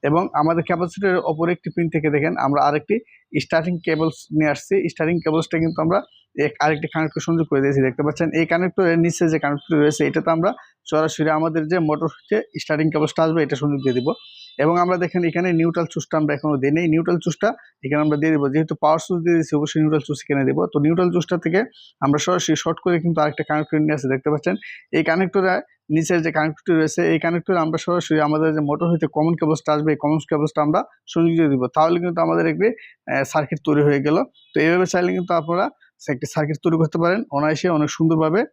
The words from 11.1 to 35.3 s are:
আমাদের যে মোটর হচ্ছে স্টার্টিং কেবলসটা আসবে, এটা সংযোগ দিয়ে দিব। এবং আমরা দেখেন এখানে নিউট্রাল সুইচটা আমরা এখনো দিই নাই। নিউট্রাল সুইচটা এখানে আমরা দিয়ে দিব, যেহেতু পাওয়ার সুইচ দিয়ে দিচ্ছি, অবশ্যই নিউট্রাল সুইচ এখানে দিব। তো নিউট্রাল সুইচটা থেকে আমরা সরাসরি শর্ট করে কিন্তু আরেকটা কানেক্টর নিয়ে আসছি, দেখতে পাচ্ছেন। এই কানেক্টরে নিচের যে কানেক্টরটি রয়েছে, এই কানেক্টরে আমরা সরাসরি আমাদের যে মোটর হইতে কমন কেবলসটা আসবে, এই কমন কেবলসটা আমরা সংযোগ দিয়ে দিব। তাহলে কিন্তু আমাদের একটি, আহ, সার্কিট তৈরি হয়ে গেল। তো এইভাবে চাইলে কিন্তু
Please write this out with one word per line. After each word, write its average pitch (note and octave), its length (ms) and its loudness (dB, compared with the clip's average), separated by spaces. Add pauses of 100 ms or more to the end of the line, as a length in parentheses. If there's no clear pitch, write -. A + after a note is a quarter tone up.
আমাদের D#3+ 320 -2
যে F3+ 80 0 (100)
মোটর D3+ 260 -2
হচ্ছে - 220 -4 (260)
স্টার্টিং D#3 300 0
কেবলসটা D3+ 340 0
আসবে, D#3+ 160 0
এটা C#3+ 200 -2
সংযোগ C#3+ 220 0
দিয়ে B2+ 140 2
দিব। B2+ 100 -2 (560)
এবং E3 100 4 (100)
আমরা F3+ 200 2
দেখেন F3 260 -2
এখানে F3 180 -2 (120)
নিউট্রাল E3+ 320 0
সুইচটা - 280 -6
আমরা D3 160 0
এখনো D3 260 -2
দিই C#3 140 2
নাই। F3 180 0
নিউট্রাল E3+ 300 2
সুইচটা F3+ 240 -2 (360)
এখানে D3 220 0
আমরা D3+ 140 2
দিয়ে D#3+ 140 2
দিব, C#3+ 100 2 (100)
যেহেতু D#3 280 0
পাওয়ার D#3 220 2
সুইচ F3+ 200 -2
দিয়ে E3+ 140 2
দিচ্ছি, D#3 200 -2
অবশ্যই D3+ 240 -2
নিউট্রাল D3+ 240 2
সুইচ D3 180 -4
এখানে C#3 240 0
দিব। C#3 100 0 (140)
তো - 120 -2
নিউট্রাল E3+ 300 2
সুইচটা F3 300 0
থেকে F3 160 2 (440)
আমরা C#3+ 200 2
সরাসরি F3 380 0
শর্ট E3 220 -4
করে F3 200 2
কিন্তু E3 160 0
আরেকটা D3+ 300 -2
কানেক্টর D3+ 340 -2
নিয়ে D3+ 120 0
আসছি, C3+ 180 -4
দেখতে C3 180 -4
পাচ্ছেন। D3+ 220 -2 (420)
এই D#3+ 140 2
কানেক্টরে F#3 440 0 (400)
নিচের E3 300 2
যে E3 140 0
কানেক্টরটি D#3 400 -2
রয়েছে, D#3 220 0 (120)
এই D#3+ 120 2
কানেক্টরে E3+ 400 0
আমরা D#3+ 200 -4
সরাসরি E3+ 340 0 (100)
আমাদের D#3 280 0
যে D#3 120 -2
মোটর D3+ 220 -2
হইতে E3 160 0 (100)
কমন D#3 240 2
কেবলসটা D#3 320 -2
আসবে, D3+ 220 0
এই C#3+ 80 -6
কমন D3+ 160 2 (120)
কেবলসটা D#3 360 -2
আমরা E3 140 2 (320)
সংযোগ E3 260 2
দিয়ে D#3 140 4
দিব। B2+ 100 0 (140)
তাহলে E3 260 2
কিন্তু E3+ 240 -2
আমাদের E3 260 2
একটি, F3+ 160 0
আহ, - 640 -6
সার্কিট D3+ 340 -2
তৈরি D3+ 220 4
হয়ে C#3+ 180 2
গেল। D3+ 100 2 (360)
তো - 120 -4
এইভাবে F3 280 2
চাইলে F3+ 240 0
কিন্তু F3+ 240 -2